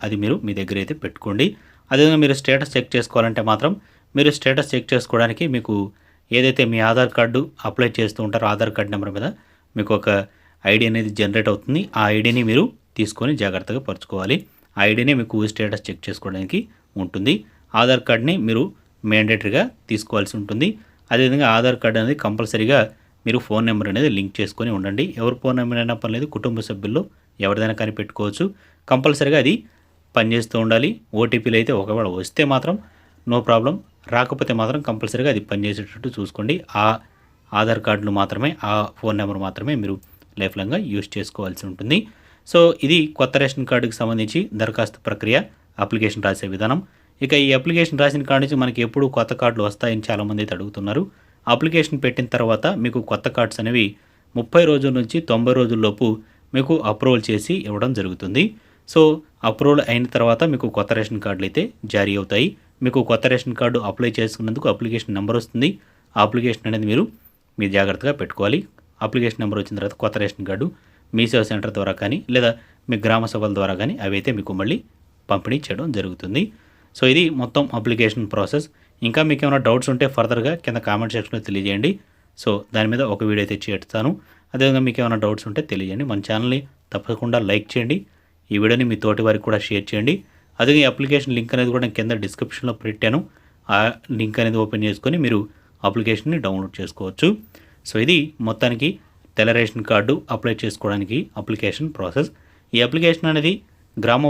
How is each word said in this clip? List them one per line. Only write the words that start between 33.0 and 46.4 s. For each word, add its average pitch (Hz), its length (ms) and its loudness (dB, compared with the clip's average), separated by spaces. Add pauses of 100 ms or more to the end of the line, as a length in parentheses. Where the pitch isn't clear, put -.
no 120 60 4 (100)
problem, 120 280 4 (380)
రాకపోతే 127 480 0
మాత్రం 120 260 -2
కంపల్సరీగా 117 460 -2
అది 104 160 -2
పనిచేసేటట్టు 101 640 -6
చూసుకోండి. 107 400 -4 (280)
ఆ 107 40 6 (720)
ఆధార్ 110 260 2
కార్డును 104 320 0
మాత్రమే, 101 320 -2 (220)
ఆ - 20 0 (260)
ఫోన్ 107 200 -2
నెంబర్ 101 260 -4
మాత్రమే 107 360 -6
మీరు 98 140 -4 (460)
లైఫ్ 95 180 -4
లాంగ్‌గా 110 200 -2 (140)
యూజ్ 101 140 -4 (100)
చేసుకోవాల్సి 95 520 -8
ఉంటుంది. 107 280 0 (540)
So 175 80 6 (260)
ఇది 160 120 4 (220)
కొత్త 131 220 2
రేషన్ 135 280 -2
కార్డుకి 123 300 0
సంబంధించి 113 400 -2 (220)
దరఖాస్తు 113 460 -2
ప్రక్రియ, 107 300 2 (460)
అప్లికేషన్ 107 440 0
రాసే 98 280 -2